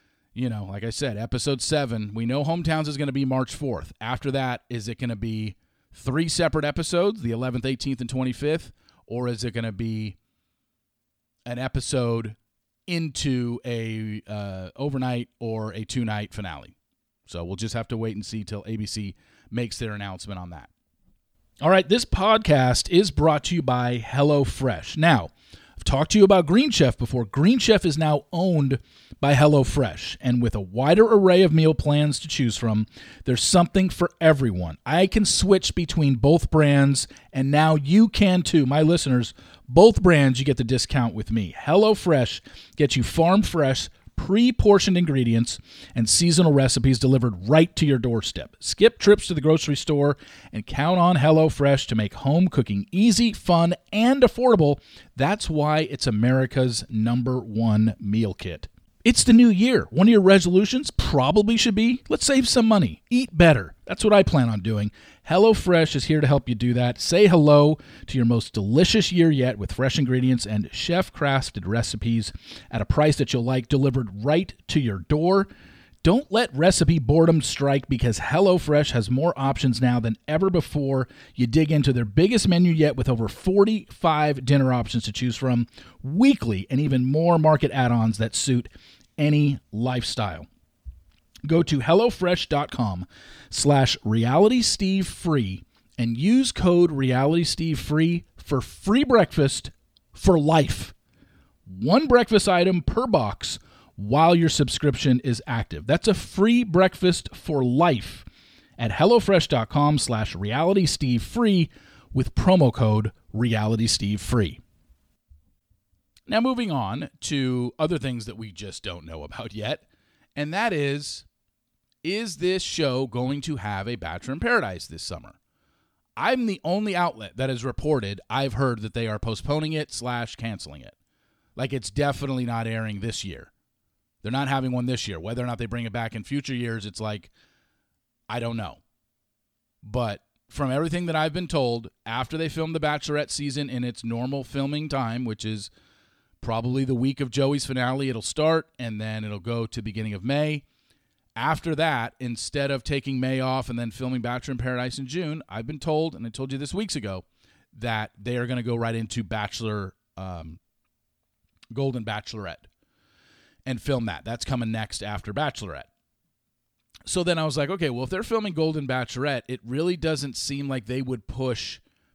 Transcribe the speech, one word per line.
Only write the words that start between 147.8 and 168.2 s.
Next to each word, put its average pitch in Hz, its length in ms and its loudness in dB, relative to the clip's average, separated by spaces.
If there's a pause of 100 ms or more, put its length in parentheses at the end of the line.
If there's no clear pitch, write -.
it'll 113 100 -8
start, 156 480 -2 (100)
and 110 220 -8
then 110 240 -8
it'll 104 160 -10
go 117 240 -6
to 113 160 -12
beginning 107 320 -8
of 95 100 -10
May. 147 420 -4 (680)
After 160 400 -4
that, 143 460 -4
instead 131 500 -6
of 135 140 -6
taking 139 340 -6
May 131 220 -4
off 131 300 -4
and 120 80 -8
then 117 120 -8
filming 127 300 -8
Bachelor 120 320 -8
in 123 60 -8
Paradise 127 400 -6
in 135 80 -10
June, 156 420 -8
I've 113 180 -12
been 147 120 -12
told, 156 360 -4
and 117 120 -12
I - 20 -8
told 135 240 -10
you 135 60 -8
this 139 160 -10
weeks 202 220 -6
ago, 98 280 -10 (540)
that 110 320 -6 (100)
they 123 160 -6
are 123 100 -4
gonna 123 160 -6
go 117 140 -4
right 117 180 -4
into 113 300 -8
Bachelor, 107 680 -8 (240)
um, 85 400 -14 (1120)
Golden 123 320 -6
Bachelorette 104 640 -12 (1000)
and 127 160 -8
film 127 240 -4
that. 90 220 -10
That's 117 180 -10
coming 120 260 -6
next 110 320 -8
after 104 300 -10
Bachelorette. 98 560 -8 (1200)
So 180 180 -4
then 170 140 0
I 156 60 -2
was 143 120 -4
like, 143 140 -4
"Okay, 170 180 -4
well, 123 160 -6
if 123 60 -10
they're 185 120 -6